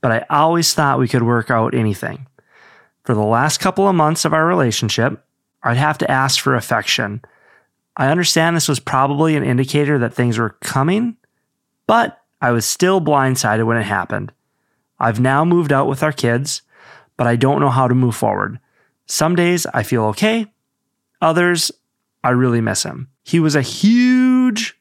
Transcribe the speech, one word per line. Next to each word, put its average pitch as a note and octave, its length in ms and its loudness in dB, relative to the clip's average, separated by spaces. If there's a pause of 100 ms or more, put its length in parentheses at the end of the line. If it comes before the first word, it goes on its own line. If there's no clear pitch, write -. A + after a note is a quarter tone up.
but A#2+ 120 0
I A2+ 180 -2
always D#3+ 440 2
thought C#3 240 0
we B2+ 100 0
could B2 160 0
work A#2 260 0
out A#2 240 0
anything. A2+ 520 -4 (800)
For B2 100 0
the G#2+ 100 0
last A#2+ 340 0
couple G3 300 0
of F#3+ 60 2
months D#3+ 300 2
of D#3 100 0
our D#3+ 120 2
relationship, B2+ 800 0 (380)
I'd A#2+ 160 0
have D3 200 0
to - 120 -2
ask C3+ 300 0
for C3+ 140 0
affection. A2+ 680 -4 (720)
I C3+ 120 0
understand E3 460 0
this E3 140 -2
was C#3 100 0
probably C#3+ 580 0
an C#3+ 60 0
indicator C#3 560 0
that A#2+ 160 -2
things A#2+ 240 0
were A2+ 120 -2 (100)
coming, G3+ 560 -2 (720)
but - 320 2 (200)
I B2 120 2
was A2+ 120 0
still F#3+ 360 0
blindsided C3 680 0
when A#2 120 0
it A2 60 -2
happened. G2+ 480 -4 (680)
I've A2+ 180 0
now C3+ 260 2
moved E3+ 280 0
out C#3 160 0
with C#3 140 -4
our D#3 100 0
kids, B2+ 500 -4 (540)
but A#2+ 100 0
I A#2+ 100 2
don't C3+ 240 2
know C#3+ 100 2
how B2+ 180 2
to B2 60 2
move B2+ 200 2
forward. G2+ 460 -4 (460)
Some D#3+ 280 0
days F3 320 0
I - 160 -4
feel A2+ 220 -2
okay. G#3+ 420 -2 (760)
Others, E3+ 520 2 (500)
I B2 80 0
really B2 300 2
miss A2 240 -2
him. C3 240 -12 (160)
He E3+ 160 0
was D#3 160 2
a C#3+ 60 2
huge B3 1200 2